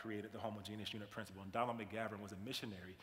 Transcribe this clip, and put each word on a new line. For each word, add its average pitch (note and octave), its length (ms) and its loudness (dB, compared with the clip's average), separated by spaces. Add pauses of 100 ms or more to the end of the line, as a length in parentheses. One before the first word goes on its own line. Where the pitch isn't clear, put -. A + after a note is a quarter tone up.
created G#2+ 320 0
the A2+ 60 -2
homogeneous G#2+ 540 0
unit G#2 180 -4
principle, G2 320 -4
and G2 80 -6
Donald A#2 280 6
McGavran G#2+ 440 0
was G2 100 -4
a F#2+ 40 -4 (100)
missionary F#2+ 560 -2